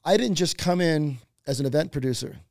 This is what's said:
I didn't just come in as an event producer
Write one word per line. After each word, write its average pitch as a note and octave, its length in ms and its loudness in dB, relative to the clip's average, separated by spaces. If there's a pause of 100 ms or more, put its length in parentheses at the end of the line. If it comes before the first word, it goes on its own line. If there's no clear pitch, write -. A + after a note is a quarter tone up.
I G3 140 4
didn't A3 180 2
just E3+ 220 0
come F3+ 240 0
in D3+ 360 2 (300)
as C3 120 -2
an C#3 60 -2
event D3 260 0
producer B2+ 460 -4 (140)